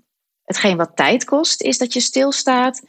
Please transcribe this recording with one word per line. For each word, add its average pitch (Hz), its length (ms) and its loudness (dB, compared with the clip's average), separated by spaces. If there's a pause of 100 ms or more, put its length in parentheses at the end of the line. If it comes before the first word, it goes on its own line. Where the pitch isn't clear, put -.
(440)
hetgeen 190 340 0
wat 165 180 -2
tijd 190 280 2
kost, - 380 0
is 262 160 0
dat 240 160 -4
je 247 60 -2
stilstaat 262 880 0